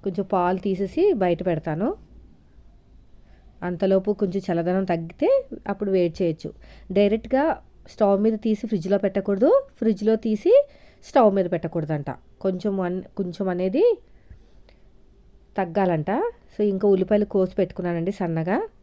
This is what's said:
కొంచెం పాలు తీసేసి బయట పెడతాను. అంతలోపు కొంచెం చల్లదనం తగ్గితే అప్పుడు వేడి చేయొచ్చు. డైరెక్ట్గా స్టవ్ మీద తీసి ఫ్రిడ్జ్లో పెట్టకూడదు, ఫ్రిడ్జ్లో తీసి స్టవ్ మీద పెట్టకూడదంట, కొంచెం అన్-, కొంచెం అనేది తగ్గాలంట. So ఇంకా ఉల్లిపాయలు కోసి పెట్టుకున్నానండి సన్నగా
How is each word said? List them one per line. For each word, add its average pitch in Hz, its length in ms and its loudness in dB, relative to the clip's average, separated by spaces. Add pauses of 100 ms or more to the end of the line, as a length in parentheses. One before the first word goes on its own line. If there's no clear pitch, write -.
కొంచెం 196 300 -4
పాలు 185 320 0
తీసేసి 196 380 -2 (180)
బయట 175 240 2
పెడతాను. 165 420 -2 (1800)
అంతలోపు 190 420 0 (120)
కొంచెం 190 260 -2
చల్లదనం 180 440 0
తగ్గితే 170 380 -2 (420)
అప్పుడు 196 240 -4
వేడి 175 240 2
చేయొచ్చు. 165 300 -2 (480)
డైరెక్ట్గా 220 460 2 (480)
స్టవ్ 202 240 2 (100)
మీద 220 100 2 (100)
తీసి 214 240 0
ఫ్రిడ్జ్లో 190 360 0
పెట్టకూడదు, 196 440 2 (300)
ఫ్రిడ్జ్లో 220 360 2 (100)
తీసి 220 280 2 (540)
స్టవ్ 226 300 6
మీద 185 160 0
పెట్టకూడదంట, 156 560 -4 (360)
కొంచెం 190 280 -2 (140)
అన్-, 180 180 -6 (120)
కొంచెం 190 280 -6 (100)
అనేది 190 300 0 (1700)
తగ్గాలంట. 175 520 0 (420)
So - 80 -6 (120)
ఇంకా 190 200 -2
ఉల్లిపాయలు 202 400 2
కోసి 185 260 0
పెట్టుకున్నానండి 180 600 -4
సన్నగా 170 380 -2 (260)